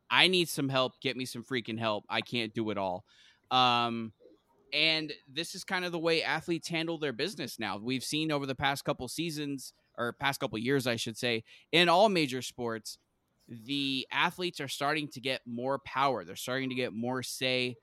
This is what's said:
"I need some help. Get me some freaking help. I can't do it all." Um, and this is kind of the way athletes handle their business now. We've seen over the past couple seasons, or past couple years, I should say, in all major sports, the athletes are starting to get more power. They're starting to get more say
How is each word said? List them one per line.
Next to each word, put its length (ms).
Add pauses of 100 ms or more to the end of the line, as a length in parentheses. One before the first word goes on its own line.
"I 180
need 200
some 220
help. 320
Get 160
me 80
some 180
freaking 360
help. 280
I 140
can't 320
do 160
it 80
all." 260 (480)
Um, 600 (580)
and 400 (160)
this 280
is 80
kind 220
of 60
the 80
way 240
athletes 460
handle 280
their 160
business 460
now. 180
We've 260
seen 280
over 140
the 100
past 300
couple 240
seasons, 640 (240)
or 160
past 260
couple 200
years, 280
I 80
should 220
say, 260 (280)
in 180
all 200
major 320
sports, 560 (500)
the 640
athletes 520
are 80
starting 400
to 100
get 260
more 340
power. 440
They're 140
starting 320
to 60
get 180
more 280
say 600